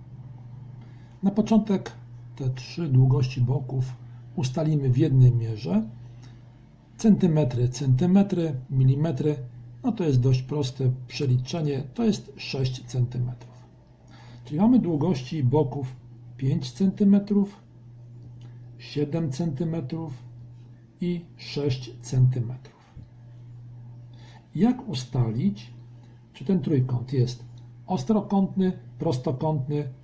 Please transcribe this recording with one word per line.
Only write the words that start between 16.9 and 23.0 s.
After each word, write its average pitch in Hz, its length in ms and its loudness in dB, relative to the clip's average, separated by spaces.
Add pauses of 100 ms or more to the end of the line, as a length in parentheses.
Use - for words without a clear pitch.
siedem 151 540 -4
centymetrów 165 920 -4 (760)
i 175 240 -4 (120)
sześć - 640 -4
centymetrów. - 920 -2 (1600)